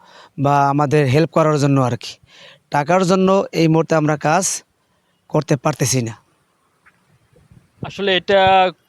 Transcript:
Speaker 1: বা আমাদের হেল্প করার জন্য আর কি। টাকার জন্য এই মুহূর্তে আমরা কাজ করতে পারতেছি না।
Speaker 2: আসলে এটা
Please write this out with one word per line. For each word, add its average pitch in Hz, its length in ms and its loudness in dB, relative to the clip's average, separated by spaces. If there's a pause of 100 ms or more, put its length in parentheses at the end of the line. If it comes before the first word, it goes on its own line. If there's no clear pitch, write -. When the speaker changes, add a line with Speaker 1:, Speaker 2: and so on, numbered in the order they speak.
(400)
Speaker 1:
বা 143 300 2
আমাদের 143 360 0
হেল্প 147 240 0
করার 156 300 0
জন্য 139 220 2
আর 120 160 -2
কি। - 200 -18 (540)
টাকার 170 340 0
জন্য 190 460 2
এই 165 160 0
মুহূর্তে 160 280 0
আমরা 151 220 0
কাজ 165 460 -2 (640)
করতে 151 280 -2
পারতেছি 135 460 -4
না। 113 200 -10 (1600)
Speaker 2:
আসলে 190 300 -4
এটা 190 560 2 (180)